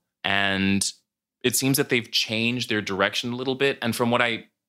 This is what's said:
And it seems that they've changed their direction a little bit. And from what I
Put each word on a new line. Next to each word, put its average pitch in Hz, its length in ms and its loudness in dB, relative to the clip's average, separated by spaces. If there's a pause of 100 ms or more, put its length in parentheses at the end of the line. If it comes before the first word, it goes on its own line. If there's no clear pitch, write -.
(240)
And 98 640 2 (540)
it 123 140 0
seems 135 200 2
that 143 120 -2
they've 117 200 0
changed 117 600 -2
their 107 120 0
direction 98 520 0
a - 20 -6
little 127 200 -2
bit. 139 260 0
And 117 120 0
from 120 160 0
what 120 120 4
I 117 240 -2 (240)